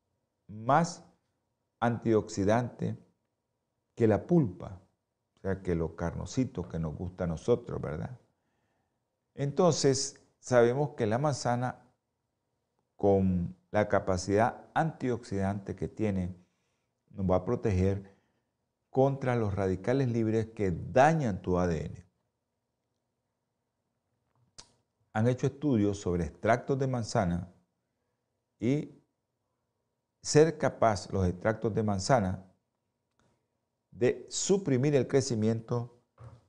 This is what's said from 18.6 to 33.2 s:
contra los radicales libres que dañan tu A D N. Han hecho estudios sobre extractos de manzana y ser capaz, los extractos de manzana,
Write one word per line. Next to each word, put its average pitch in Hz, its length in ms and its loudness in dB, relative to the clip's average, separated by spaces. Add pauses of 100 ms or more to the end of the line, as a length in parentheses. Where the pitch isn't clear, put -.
contra 131 460 0
los 107 180 -2
radicales 101 560 0
libres 110 360 0
que 98 260 -4
dañan 127 720 2
tu 90 160 0
A 90 100 0
D 78 180 -4
N. - 200 -14 (3000)
Han 113 160 2
hecho 127 180 0
estudios 107 540 2
sobre 87 240 -2
extractos 120 540 0
de 135 100 -2
manzana 104 640 -2 (1080)
y 135 420 -2 (1200)
ser 156 360 4
capaz, 113 540 0
los 95 160 0
extractos 107 460 -2
de 113 100 0
manzana, 98 600 0 (1500)